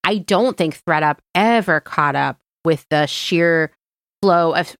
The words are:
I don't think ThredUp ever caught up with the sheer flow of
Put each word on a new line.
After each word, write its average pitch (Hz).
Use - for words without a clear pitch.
I 202
don't 202
think 160
ThredUp 151
ever 202
caught 147
up 139
with 160
the 151
sheer 165
flow 170
of -